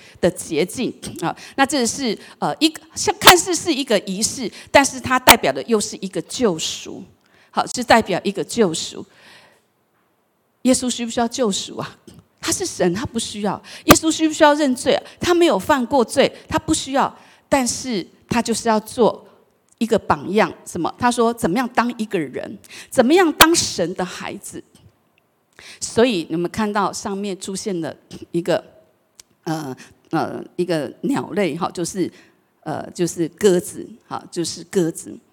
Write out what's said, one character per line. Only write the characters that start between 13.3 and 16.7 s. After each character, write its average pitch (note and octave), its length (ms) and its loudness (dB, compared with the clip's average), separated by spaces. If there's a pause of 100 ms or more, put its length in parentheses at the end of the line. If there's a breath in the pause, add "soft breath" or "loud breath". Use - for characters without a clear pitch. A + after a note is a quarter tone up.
要。 F3+ 200 -4 (220 loud breath)
耶 D4+ 100 8
稣 D#4+ 160 2
需 D#4+ 160 0
不 D#4 80 0
需 - 80 2
要 D4 120 8
认 C#4+ 200 2
罪 B3+ 200 0
啊？ - 80 0 (180 loud breath)
他 F4 140 2
没 E4+ 120 6
有 A3 120 4
犯 C4 280 0
过 B3+ 180 2
罪， B3+ 260 2 (180 loud breath)
他 D4+ 100 0
不 D#4 160 -2